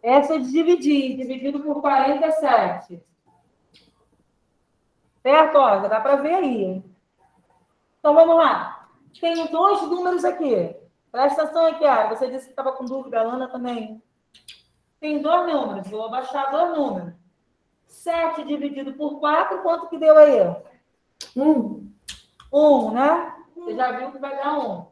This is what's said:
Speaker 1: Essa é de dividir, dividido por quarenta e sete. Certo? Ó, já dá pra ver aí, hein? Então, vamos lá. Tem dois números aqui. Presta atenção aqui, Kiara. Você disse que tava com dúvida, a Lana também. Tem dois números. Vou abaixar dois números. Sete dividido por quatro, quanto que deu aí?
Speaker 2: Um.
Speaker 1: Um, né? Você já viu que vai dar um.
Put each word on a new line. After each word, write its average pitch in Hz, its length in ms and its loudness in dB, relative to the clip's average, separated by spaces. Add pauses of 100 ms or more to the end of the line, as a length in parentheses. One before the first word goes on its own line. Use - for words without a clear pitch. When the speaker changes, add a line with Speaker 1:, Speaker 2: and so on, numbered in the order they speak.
Speaker 1:
Essa 285 340 4
é 285 40 -2
de 254 100 -6
dividir, 285 680 0
dividido 262 420 -6
por 294 220 -4
quarenta 285 460 2
e 311 40 0
sete. 262 720 -2 (2250)
Certo? 302 360 4
Ó, 220 240 4
já 202 80 -4
dá 220 100 0
pra 277 160 2
ver 294 200 -2
aí, 254 280 -2
hein? 185 320 -8 (1040)
Então, 302 160 4
vamos 330 220 8
lá. - 520 0 (300)
Tem 330 280 -4
dois 370 340 0
números 349 420 -4
aqui. 247 500 -2 (380)
Presta 277 320 0
atenção 320 240 0
aqui, 320 120 -2
Kiara. 233 360 2
Você 254 160 -6
disse 262 160 -12
que - 60 -20
tava 262 180 -6
com 262 140 -12
dúvida, 254 340 -6
a 220 40 0
Lana 254 260 -6
também. 226 520 -10 (1000)
Tem 302 200 -4
dois 339 320 0
números. 202 360 -6
Vou 214 160 -8
abaixar 254 440 -6
dois 330 280 -2
números. 185 360 -6 (720)
Sete 330 600 -6
dividido 277 480 -8
por - 260 -8
quatro, 302 440 0
quanto 330 260 -4
que 330 80 -10
deu 311 200 8
aí? 294 220 10 (960)
Speaker 2:
Um. 254 560 0 (640)
Speaker 1:
Um, 277 380 4
né? 302 440 0 (180)
Você 339 220 -12
já 247 160 -2
viu 254 220 -10
que 269 60 -18
vai 277 180 -8
dar 285 220 -4
um. 185 320 -10